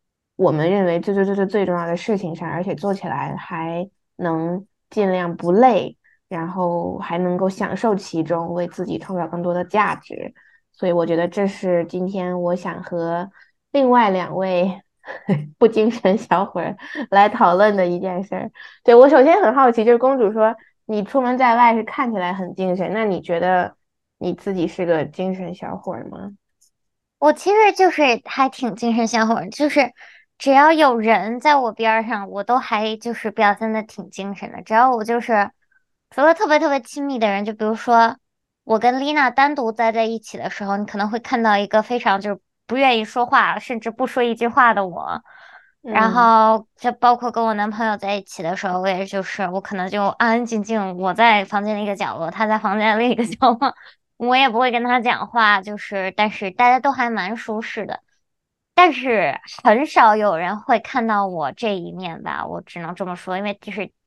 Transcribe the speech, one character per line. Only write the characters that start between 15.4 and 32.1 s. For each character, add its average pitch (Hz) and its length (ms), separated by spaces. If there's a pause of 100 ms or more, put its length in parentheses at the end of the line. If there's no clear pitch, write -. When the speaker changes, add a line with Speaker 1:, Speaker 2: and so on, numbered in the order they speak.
Speaker 1:
不 226 100
精 220 220
神 196 260
小 185 300
伙 185 140
儿 160 140 (360)
来 202 180
讨 208 280
论 202 200
的 185 100
一 175 140
件 185 240
事 190 100
儿。 190 160 (320)
对， 233 120
我 247 120
首 254 160
先 330 200
很 330 120
好 269 160
奇， 233 140
就 233 80
是 240 60
公 262 200
主 214 140
说 220 240 (300)
你 214 180
出 269 160
门 247 160
在 247 200
外 240 180
是 226 100
看 247 260
起 220 60
来 180 160
很 185 220
精 185 200
神， 175 200
那 220 100
你 185 160
觉 170 180
得 180 380 (400)
你 175 160
自 196 220
己 175 120
是 170 200
个 160 180
精 185 300
神 185 200
小 - 220
伙 190 160
儿 - 160
吗？ 202 240 (840)
Speaker 2:
我 294 160
其 311 160
实 415 260
就 370 140
是 302 120 (220)
还 269 240
挺 240 260
精 233 220
神 226 100
小 220 200
伙 226 80
儿， 180 160
就 294 180
是 269 240 (460)
只 - 140
要 285 200
有 294 240
人 220 420
在 294 160
我 254 160
边 220 220
儿 226 100
上， 208 280